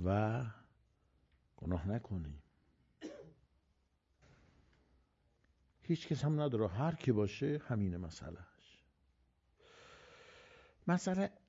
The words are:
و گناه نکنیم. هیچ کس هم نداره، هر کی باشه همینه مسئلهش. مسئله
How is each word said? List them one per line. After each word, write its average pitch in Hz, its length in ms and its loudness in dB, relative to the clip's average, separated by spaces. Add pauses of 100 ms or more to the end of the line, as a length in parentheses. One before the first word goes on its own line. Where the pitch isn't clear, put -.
و 107 400 2 (1120)
گناه 85 320 -2
نکنیم. 87 540 -4 (3500)
هیچ - 260 0
کس 131 160 0
هم 151 160 4
نداره، 120 280 2
هر 135 260 0
کی 131 180 2
باشه 104 540 2
همینه 98 320 0
مسئلهش. - 840 -12 (2000)
مسئله 185 440 2 (180)